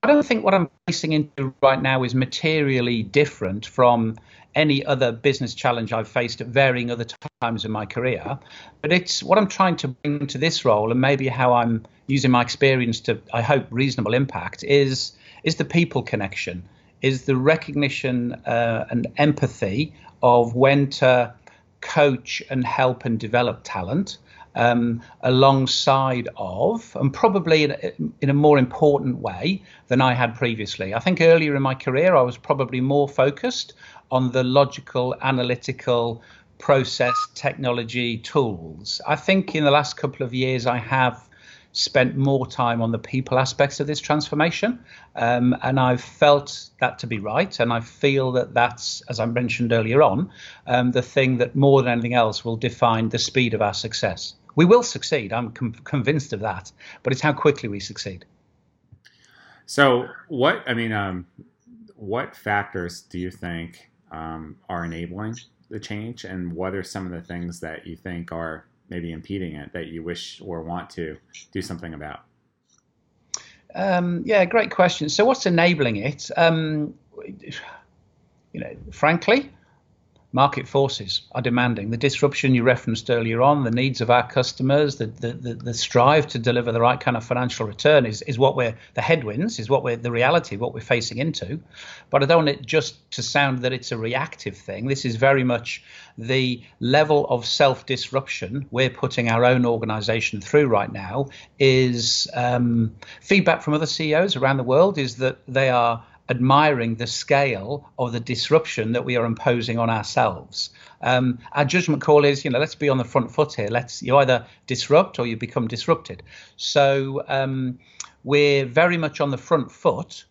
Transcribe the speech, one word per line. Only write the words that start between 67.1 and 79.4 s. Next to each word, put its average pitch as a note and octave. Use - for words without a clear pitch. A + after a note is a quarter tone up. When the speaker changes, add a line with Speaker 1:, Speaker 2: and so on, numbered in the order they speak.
Speaker 2:
the E2
things F2
that D#2+
you E2+
think E2+
are E2
maybe E2+
impeding E2+
it D2
that E2
you D#2+
wish E2+
or E2+
want F2
to D#2
do F#2+
something E2+
about? D2
Speaker 1:
Um, F3+
yeah, G3+
great G3+
question. F3
So G3+
what's B3+
enabling E3
it? B2
Um, D#3+
you -
know, -
frankly, E3+